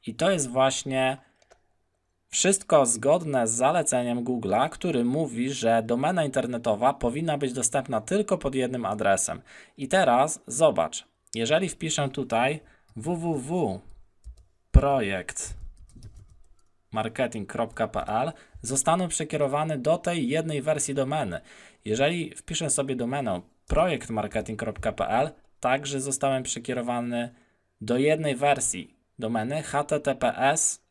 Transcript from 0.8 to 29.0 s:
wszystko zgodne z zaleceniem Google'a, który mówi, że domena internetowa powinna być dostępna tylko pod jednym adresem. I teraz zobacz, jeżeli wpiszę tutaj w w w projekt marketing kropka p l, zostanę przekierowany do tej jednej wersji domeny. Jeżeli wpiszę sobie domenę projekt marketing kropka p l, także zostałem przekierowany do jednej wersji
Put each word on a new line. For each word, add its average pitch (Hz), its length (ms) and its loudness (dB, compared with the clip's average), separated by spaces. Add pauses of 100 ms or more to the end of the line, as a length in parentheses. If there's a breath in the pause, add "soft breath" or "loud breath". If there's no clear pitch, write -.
wszystko 170 580 4
zgodne 135 640 2
z 110 40 0
zaleceniem 123 720 2
Google'a, 117 460 0
który 135 360 -2
mówi, 131 480 -2
że 113 300 2
domena 143 400 0
internetowa 123 720 0
powinna 143 440 -2
być 135 160 -2
dostępna 127 480 0
tylko 202 360 0
pod 131 180 -4
jednym 123 300 -2
adresem. 98 560 2 (360 loud breath)
I 135 100 -8
teraz 151 600 4
zobacz, 120 600 2 (280)
jeżeli 151 340 2
wpiszę 151 400 -2
tutaj 135 500 0 (360 soft breath)
w 147 200 -4
w 160 260 -2
w 131 380 -2 (920)
projekt 120 840 2 (1400)
marketing 110 600 -4
kropka 117 360 -2
p - 200 -6
l, 127 240 0 (300 loud breath)
zostanę 160 460 0
przekierowany 151 680 -2
do 151 200 2
tej 165 320 -2
jednej 156 320 -2
wersji 147 320 -2
domeny. 135 480 -2 (440 loud breath)
Jeżeli 143 500 0
wpiszę 160 340 -6
sobie 135 260 0
domenę 120 460 -2 (260)
projekt 160 420 2
marketing 107 500 -4
kropka 110 320 -4
p - 160 -2
l, 131 240 2 (280)
także 139 420 0
zostałem 135 420 0
przekierowany 120 880 -4 (480 soft breath)
do 120 160 0
jednej 147 380 2
wersji 131 600 0 (240)